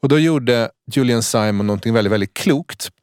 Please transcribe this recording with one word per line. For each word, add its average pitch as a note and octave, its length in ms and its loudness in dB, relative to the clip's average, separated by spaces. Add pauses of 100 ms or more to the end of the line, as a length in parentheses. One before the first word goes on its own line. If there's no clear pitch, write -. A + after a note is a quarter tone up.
Och C#3 80 0
då D3+ 100 6
gjorde B2 520 0 (200)
Julian A#2+ 320 0
Simon G#2 440 0
någonting G#2 260 -2
väldigt, G#2+ 200 2
väldigt G2+ 200 -2
klokt. - 560 -2 (120)